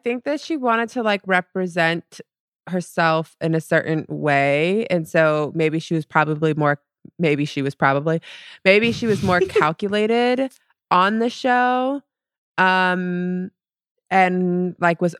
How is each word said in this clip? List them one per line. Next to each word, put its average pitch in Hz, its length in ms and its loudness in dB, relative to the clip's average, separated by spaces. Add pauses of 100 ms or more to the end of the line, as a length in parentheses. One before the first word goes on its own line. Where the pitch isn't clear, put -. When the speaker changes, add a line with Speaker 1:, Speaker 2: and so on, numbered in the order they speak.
Speaker 1:
think 240 200 -4
that 294 160 -4
she 320 180 -6
wanted 233 320 -2
to, 247 120 -6
like, 208 240 0
represent 175 920 -2 (480)
herself 165 720 -2
in 165 140 0
a 160 60 0
certain 160 480 -2
way. 151 800 0
And 170 180 -2
so 151 460 2
maybe 160 260 0
she - 140 -6
was 156 100 -2
probably 156 500 0
more, 147 260 0 (380)
maybe 147 280 0
she 143 160 -4
was 139 120 -4
probably, 151 460 0 (440)
maybe 208 280 4
she 233 140 -6
was 196 160 0
more 180 180 2
Speaker 2:
<laughs> 359 240 0
Speaker 1:
calculated 226 880 0 (400)
on 190 260 4
the 240 120 0
show. 254 720 0 (560)
Um, 180 920 0 (600)
and, 180 680 2
like, 170 200 0
was 175 200 -2